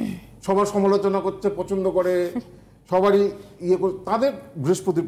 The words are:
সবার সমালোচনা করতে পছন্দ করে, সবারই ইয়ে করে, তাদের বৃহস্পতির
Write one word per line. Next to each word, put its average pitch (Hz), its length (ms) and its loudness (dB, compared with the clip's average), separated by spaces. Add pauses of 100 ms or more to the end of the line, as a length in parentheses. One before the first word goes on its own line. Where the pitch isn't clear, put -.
(420)
সবার 196 240 2
সমালোচনা 196 540 2
করতে 190 260 -4 (100)
পছন্দ 185 340 -2
করে, 180 240 2 (760)
সবারই 202 320 4 (440)
ইয়ে 185 100 4
করে, 185 160 0 (120)
তাদের 226 280 0 (240)
বৃহস্পতির 165 520 -2